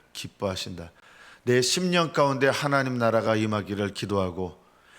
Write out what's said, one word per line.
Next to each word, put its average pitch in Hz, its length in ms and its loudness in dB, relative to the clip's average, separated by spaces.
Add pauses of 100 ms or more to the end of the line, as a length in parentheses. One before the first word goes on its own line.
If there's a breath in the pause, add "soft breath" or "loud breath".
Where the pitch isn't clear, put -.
(120)
기뻐하신다. 90 800 -8 (540 loud breath)
내 123 160 4
십 180 220 0
년 175 280 2
가운데 139 360 4
하나님 131 500 0
나라가 110 380 2
임하기를 104 580 -2
기도하고, 92 680 -4 (380 loud breath)